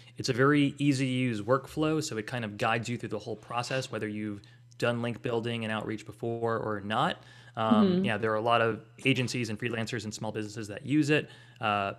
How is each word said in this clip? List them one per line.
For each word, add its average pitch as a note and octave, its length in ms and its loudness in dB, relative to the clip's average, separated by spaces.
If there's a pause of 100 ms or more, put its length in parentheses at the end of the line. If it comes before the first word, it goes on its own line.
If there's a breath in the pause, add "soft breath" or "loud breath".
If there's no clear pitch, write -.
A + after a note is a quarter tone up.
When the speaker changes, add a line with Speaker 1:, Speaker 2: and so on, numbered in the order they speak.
(180 loud breath)
Speaker 1:
It's G#2+ 120 -2
a B2+ 40 0
very C#3 440 4
easy C#3 280 2
to B2+ 60 -2
use B2+ 300 0
workflow, C#3+ 600 0
so A2+ 140 -6
it G#2 100 -6
kind A#2+ 180 -4
of G2+ 120 -8
guides A2+ 300 0
you A#2+ 100 -4
through A2+ 120 -8
the G#2 100 -4
whole G#2+ 160 -8
process, B2 560 -4
whether A2 160 -4
you've G#2 340 -6 (360 soft breath)
done A#2+ 240 0
link A#2 200 -4
building A#2 440 -2
and G#2+ 60 -4
outreach A2 340 -4
before A#2 540 -4
or G#2+ 220 -4
not. A2 360 0 (380 loud breath)
Um, A2 320 6
Speaker 2:
Mm-hmm. F#3+ 180 2
Speaker 1:
yeah, A2 120 0
there A2 140 0
are G#2+ 40 2
a G#2+ 60 0
lot A#2 200 6
of A2+ 220 2 (220)
agencies B2 440 2
and G#2 100 -6
freelancers A2+ 460 -4
and G2+ 80 -6
small G#2+ 180 -6
businesses G#2+ 380 -8
that G2+ 160 -10
use C#3+ 240 4
it. D3 200 2 (320 loud breath)
Uh, G2+ 380 0